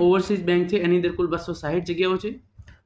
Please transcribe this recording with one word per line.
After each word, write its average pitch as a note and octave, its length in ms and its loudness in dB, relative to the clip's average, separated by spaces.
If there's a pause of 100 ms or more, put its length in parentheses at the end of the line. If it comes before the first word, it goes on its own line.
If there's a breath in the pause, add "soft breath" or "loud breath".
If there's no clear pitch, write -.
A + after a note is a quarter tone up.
ઓવરસીઝ F#3+ 440 2
બેંક F3 200 4
છે G#3 140 2
એની F3 160 4
અંદર F3 180 -2
કુલ F3 160 0
બસો - 180 -6 (100)
સાઠ D#3+ 280 -2
જગ્યાઓ F#3 340 0
છે, G#3+ 60 -6 (560 soft breath)